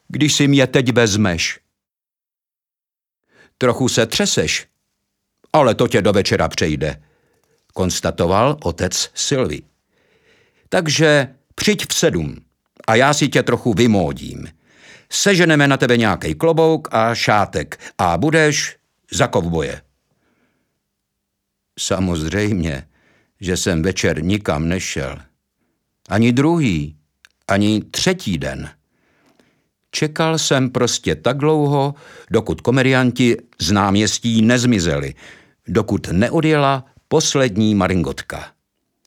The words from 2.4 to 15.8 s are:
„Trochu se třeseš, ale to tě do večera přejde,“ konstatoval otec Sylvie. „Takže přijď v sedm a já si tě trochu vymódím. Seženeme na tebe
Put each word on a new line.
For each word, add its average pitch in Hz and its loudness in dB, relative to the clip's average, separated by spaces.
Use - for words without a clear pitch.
„Trochu 123 0
se 113 2
třeseš, - -2
ale 131 4
to 120 0
tě 107 0
do 101 2
večera 92 0
přejde,“ 76 -4
konstatoval 95 0
otec - -4
Sylvie. 110 -4
„Takže 151 2
přijď 208 -2
v - -4
sedm 80 0
a 113 2
já 135 4
si 147 0
tě 131 2
trochu 120 0
vymódím. 71 0
Seženeme 165 2
na 139 2
tebe 123 2